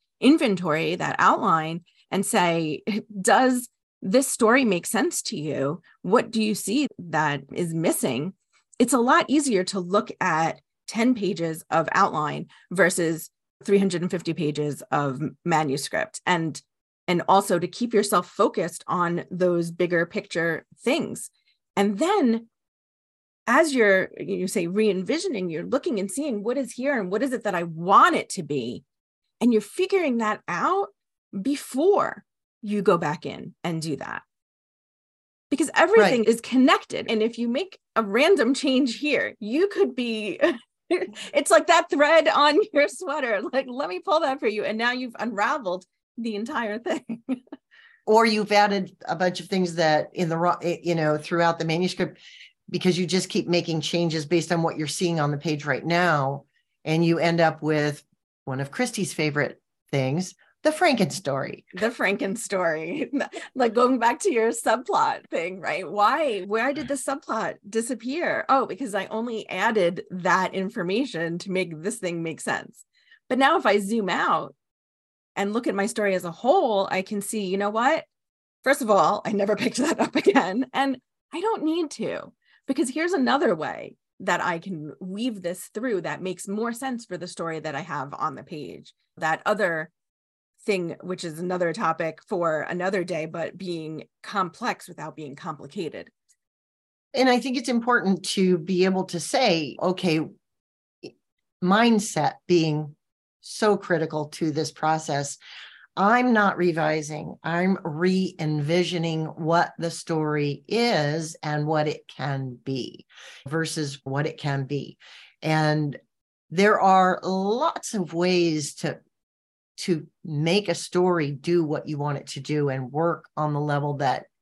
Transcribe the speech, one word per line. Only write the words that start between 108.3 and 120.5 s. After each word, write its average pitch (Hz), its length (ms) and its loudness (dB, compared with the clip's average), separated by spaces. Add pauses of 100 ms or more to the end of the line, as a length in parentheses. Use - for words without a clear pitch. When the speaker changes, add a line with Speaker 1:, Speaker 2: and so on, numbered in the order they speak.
Speaker 2:
what 165 520 0
the 165 140 -4
story 151 720 -2
is 165 800 0
and 151 240 -2
what 156 220 0
it - 180 -8
can 135 560 -6
be - 420 -8 (420)
versus 156 580 -4
what 139 200 -2
it - 120 -6
can 139 260 -4
be. 135 340 -8 (440)
And 151 580 0 (520)
there 196 280 4
are 185 420 6
lots 208 760 -2
of 165 180 -4
ways 170 600 0
to, - 240 -6 (800)
to 160 280 -2 (160)
make 165 460 0